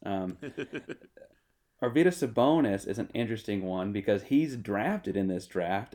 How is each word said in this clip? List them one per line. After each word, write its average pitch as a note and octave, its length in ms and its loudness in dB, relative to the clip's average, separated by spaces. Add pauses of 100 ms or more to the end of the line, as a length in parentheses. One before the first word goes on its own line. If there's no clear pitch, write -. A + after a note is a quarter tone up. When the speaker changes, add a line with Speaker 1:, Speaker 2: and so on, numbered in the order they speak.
Speaker 1:
Um, F#2+ 360 -4
Speaker 2:
<laughs> - 1400 -12
Speaker 1:
Arvydas D#3 340 4
Sabonis B2 680 2
is F#2+ 100 -4
an - 160 -4
interesting G#2+ 500 -2
one F#2 300 -2
because G#2 300 2
he's C#3+ 320 2
drafted A2 600 -2
in G2 120 2
this F#2 180 -2
draft F#2+ 500 -2